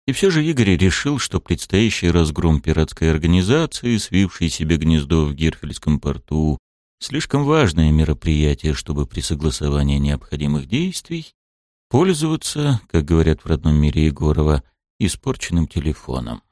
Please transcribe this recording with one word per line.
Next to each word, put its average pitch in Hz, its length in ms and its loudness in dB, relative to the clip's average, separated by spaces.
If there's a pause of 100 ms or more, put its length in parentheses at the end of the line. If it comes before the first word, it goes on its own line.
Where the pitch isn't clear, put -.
И 135 60 -2
все 196 160 0
же 156 160 2
Игорь 120 320 2
решил, 95 420 0
что - 220 -4
предстоящий 95 720 0
разгром 80 500 2
пиратской 80 500 0
организации, 92 840 0
свившей 90 540 0
себе 80 260 0
гнездо 78 480 2
в 73 80 -2
Гирфельском 73 680 -2
порту, 76 580 -2 (400)
слишком 143 460 -4
важное 92 460 2
мероприятие, 76 840 0
чтобы 73 320 -6
при - 160 -10
согласовании 71 760 -2
необходимых 71 720 -2
действий 165 680 -6 (560)
пользоваться, 151 1000 0
как 78 180 0
говорят 80 340 2
в - 60 -16
родном 78 280 0
мире 76 300 2
Егорова, 76 580 0 (360)
испорченным 87 680 -2
телефоном. 64 840 -6